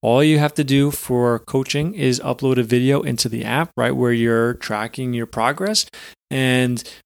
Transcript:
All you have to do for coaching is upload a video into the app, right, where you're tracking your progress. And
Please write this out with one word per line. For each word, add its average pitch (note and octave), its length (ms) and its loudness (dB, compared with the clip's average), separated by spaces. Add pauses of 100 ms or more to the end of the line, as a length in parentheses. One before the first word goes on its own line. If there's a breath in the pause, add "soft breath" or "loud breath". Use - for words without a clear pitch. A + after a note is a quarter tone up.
All A#2+ 200 4
you D#3 180 4
have D3 160 0
to D3 100 0
do C#3 260 2
for A#2+ 480 0
coaching C#3+ 540 -2
is C3+ 260 0
upload C3 380 0
a B2 60 2
video B2+ 400 2
into B2 260 -2
the A2+ 160 -6
app, C#3 320 -2
right, B2 180 0
where B2 160 2
you're A#2 440 2
tracking A#2 580 -6
your A#2 140 -4
progress. D#3+ 580 -2 (440 loud breath)
And B2+ 540 0 (220 loud breath)